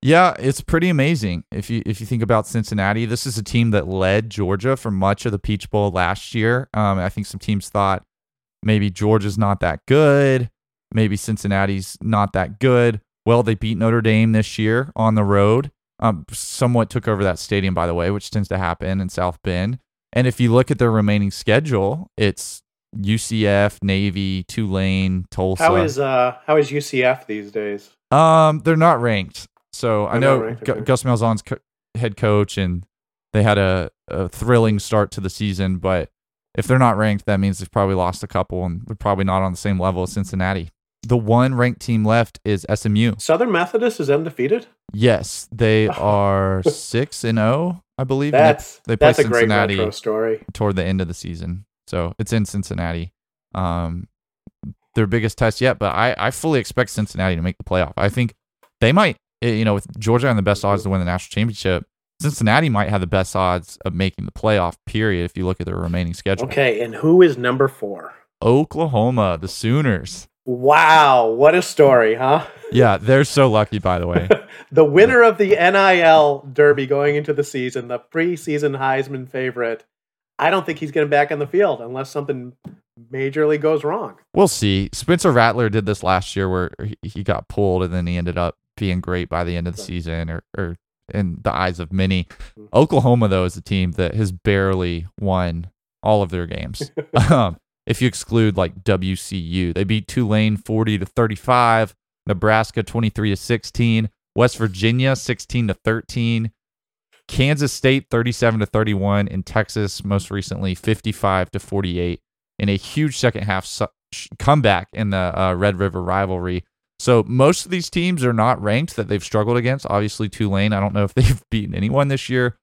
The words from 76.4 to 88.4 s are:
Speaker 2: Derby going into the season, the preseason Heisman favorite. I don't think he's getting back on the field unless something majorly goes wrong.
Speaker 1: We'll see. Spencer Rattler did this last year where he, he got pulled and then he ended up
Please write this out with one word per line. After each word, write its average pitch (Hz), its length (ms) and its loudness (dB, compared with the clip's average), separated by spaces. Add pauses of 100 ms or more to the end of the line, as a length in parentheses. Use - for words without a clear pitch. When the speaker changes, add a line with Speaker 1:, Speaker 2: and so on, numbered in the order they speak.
Speaker 2:
Derby 143 340 4
going 143 300 0
into 151 160 -4
the 143 100 -2
season, 127 460 -6
the 120 100 -6
preseason 151 800 -4
Heisman 135 500 -2
favorite. 120 540 -6 (560)
I 151 100 2
don't 185 160 0
think 160 140 -6
he's 151 120 -8
getting 147 180 0
back 147 200 2
on 151 100 -4
the 147 80 -4
field 139 340 0
unless 131 280 -10
something 131 440 -8 (580)
majorly 147 480 0
goes 156 240 0
wrong. 180 320 -6 (180)
Speaker 1:
We'll 196 140 6
see. 98 460 0
Spencer 175 400 0
Rattler 117 340 4
did 104 180 0
this 101 180 -4
last 92 340 0
year 98 120 0
where 92 220 -2 (100)
he, 107 220 -8
he 101 200 -10
got 87 260 -4
pulled 92 340 0
and 87 100 -4
then 87 140 -2
he 87 80 -2
ended 87 220 -4
up 87 180 -4 (220)